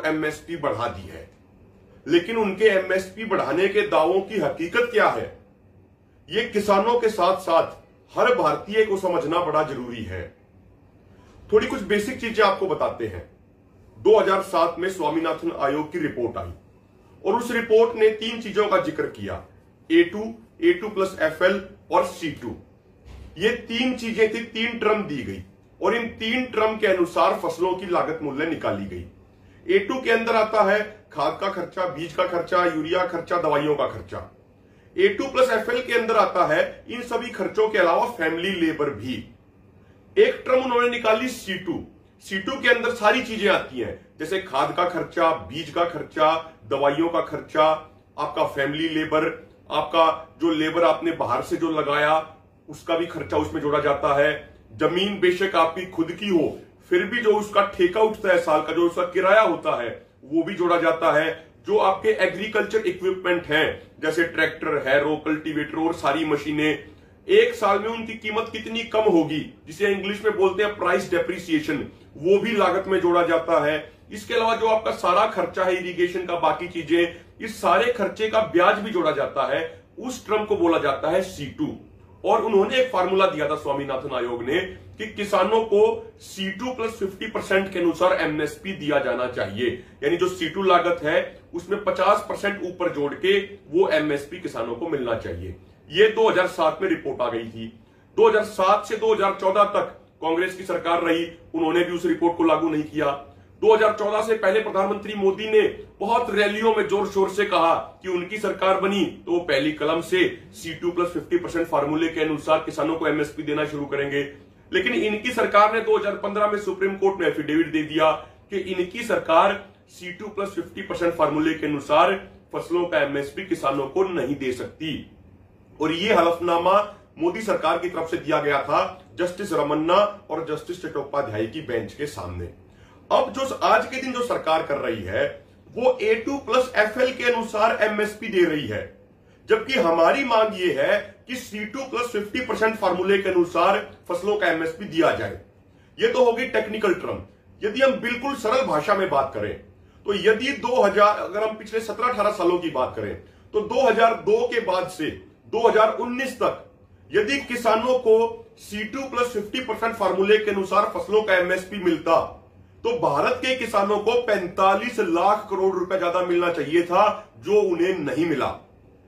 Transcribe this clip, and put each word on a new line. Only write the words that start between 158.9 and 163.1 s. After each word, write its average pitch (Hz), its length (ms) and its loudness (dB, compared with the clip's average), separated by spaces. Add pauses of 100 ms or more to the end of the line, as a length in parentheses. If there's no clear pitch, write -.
plus 240 220 -2
fifty 214 320 -6
percent 226 340 -4
formula 196 420 4
के 214 140 -2
अनुसार 196 420 0
फसलों 185 280 0
का 190 140 2
एमएसपी 185 440 -2
मिलता 165 360 2 (680)
तो 233 160 0
भारत 165 380 0